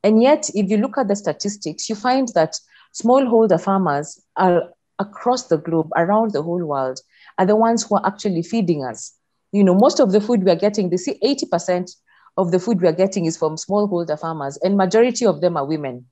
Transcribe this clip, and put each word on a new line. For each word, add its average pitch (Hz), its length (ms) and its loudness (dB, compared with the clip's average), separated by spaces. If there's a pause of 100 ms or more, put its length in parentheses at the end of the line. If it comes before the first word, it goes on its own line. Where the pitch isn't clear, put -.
And 220 180 4
yet, 302 320 4
if 196 160 0
you 214 60 2
look 226 200 -2
at 220 120 -2
the 202 80 0
statistics, 185 720 -6
you 220 80 -6
find 254 380 0
that 160 220 2 (380)
smallholder 226 680 4
farmers 165 600 -2 (160)
are 175 320 2 (320)
across 247 480 -4
the 160 100 2
globe, 160 380 -2
around 208 360 0
the 147 100 -2
whole 170 220 -4
world, 135 360 -4 (380)
are 190 80 2
the 208 100 4
ones 226 260 2
who 208 140 -2
are - 100 0
actually 196 360 -2
feeding 170 420 -2
us. - 280 -12 (380)
You 202 140 2
know, 180 100 4
most 254 240 4
of 220 140 4
the 208 80 4
food 214 240 0
we 185 80 4
are 165 40 4
getting, 202 340 -2
they 180 80 -2
say - 240 -6
eighty 277 240 -2
percent 180 440 -4 (460)
of 175 160 0
the 180 80 2
food 190 200 -2
we 180 60 2
are 165 60 4
getting 185 320 -2
is 160 120 -4
from 156 200 -2
smallholder 175 600 -2
farmers, 151 400 -8
and 196 180 0
majority 226 500 2
of 156 140 0
them 170 160 0
are 139 100 -2
women 135 460 -8